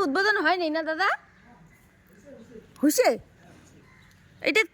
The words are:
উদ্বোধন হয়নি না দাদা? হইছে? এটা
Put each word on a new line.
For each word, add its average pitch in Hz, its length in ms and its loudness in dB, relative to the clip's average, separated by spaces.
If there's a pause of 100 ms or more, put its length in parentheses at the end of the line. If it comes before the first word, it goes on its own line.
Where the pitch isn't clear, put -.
উদ্বোধন 392 400 2
হয়নি 349 220 2 (100)
না 320 120 -2
দাদা? 330 200 -2 (1700)
হইছে? 339 280 2 (1300)
এটা 427 180 0 (120)